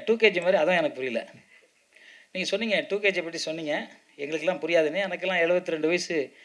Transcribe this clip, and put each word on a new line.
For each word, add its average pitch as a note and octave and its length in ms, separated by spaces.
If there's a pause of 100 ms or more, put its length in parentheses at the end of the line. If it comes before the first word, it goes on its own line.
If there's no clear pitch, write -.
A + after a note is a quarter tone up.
டூ A3 100
கேஜி A3 240
மாதிரி, C4 180
அதான் E3+ 200
எனக்கு D3 220
புரியல. A#2+ 220 (1120)
நீங்க F#3 180
சொன்னீங்க, G3+ 380
டூ G3 120
கேஜி F#3 240
பற்றி E3 160
சொன்னீங்க, D#3+ 340 (420)
எங்களுக்கெல்லாம் D#3+ 460
புரியாதுன்னு. D#3+ 400
எனக்கெல்லாம் F#3 400
எழுபத்தி E3+ 340
ரெண்டு D#3 120
வயசு F3 280 (300)